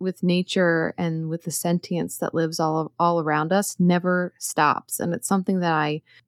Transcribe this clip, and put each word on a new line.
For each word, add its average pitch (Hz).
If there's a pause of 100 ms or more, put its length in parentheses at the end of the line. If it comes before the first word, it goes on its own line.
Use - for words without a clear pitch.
with 185
nature 180
and 160
with 170
the 160
sentience 175
that -
lives 165
all, 160
all 170
around 156
us 202
never 180
stops. -
And 170
it's -
something 190
that 170
I, 151 (260)